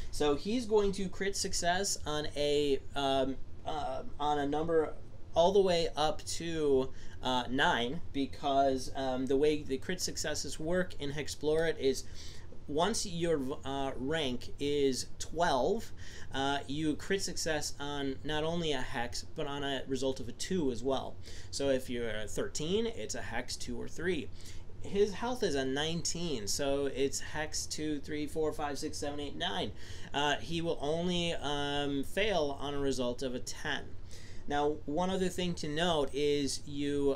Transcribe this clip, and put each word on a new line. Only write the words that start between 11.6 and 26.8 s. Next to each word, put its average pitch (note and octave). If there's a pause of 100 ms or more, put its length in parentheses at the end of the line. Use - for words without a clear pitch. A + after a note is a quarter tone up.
is C3 (640)
once F3
your, E3
uh, C3+
rank C3+
is C#3+ (100)
twelve, E3 (420)
uh, C#3
you D3+
crit G3
success D#3
on C#3+
not D3+
only E3
a C3
hex, B2 (100)
but D3+
on C#3+
a C#3
result C3+
of A#2
a -
two E3
as A#2
well. B2 (360)
So C#3
if B2+
you're A#2+
a G#2+
thirteen, D3+
it's G#2+
a A#2
hex G#2+
two A#2+
or C#3+
three. D3+ (520)
His G3+
health A3+
is E3
a C3+
nineteen, D#3
so C#3